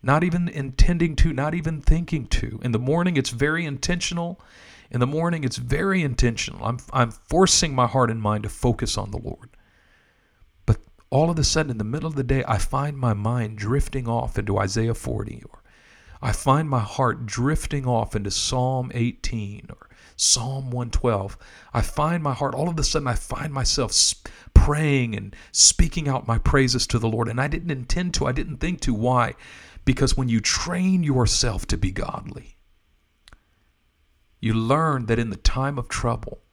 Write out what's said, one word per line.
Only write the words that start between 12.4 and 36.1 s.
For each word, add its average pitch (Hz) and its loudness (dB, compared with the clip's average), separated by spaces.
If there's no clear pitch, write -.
I 107 2
find 139 -2
my 123 2
mind 110 -2
drifting 123 -2
off 117 -2
into 101 -2
Isaiah 110 0
forty, - -6
or - -20
I 123 0
find 143 2
my 131 0
heart 117 -2
drifting 135 -2
off 113 -2
into 101 -4
Psalm 127 -2
eighteen 113 -4
or - -20
Psalm 131 0
one 123 -4
twelve. 101 0
I 123 0
find 160 0
my 139 -2
heart, - -4
all 151 -2
of 170 -4
a 151 0
sudden, 143 0
I 120 0
find 131 -6
myself 131 0
s-, - 2
praying 143 6
and 101 -10
speaking - 4
out 131 -2
my 113 2
praises 127 2
to 123 0
the 113 0
Lord. 113 0
And 117 -4
I 139 0
didn't 170 -4
intend 165 -2
to, - 0
I 131 0
didn't 147 -4
think 175 -4
to. - 0
Why? 120 0
Because 131 2
when 127 0
you 113 2
train 180 0
yourself 123 2
to 104 0
be 95 0
godly, - -8
you 110 0
learn 131 0
that 113 2
in 113 -2
the 95 -8
time 139 0
of 123 -6
trouble - -4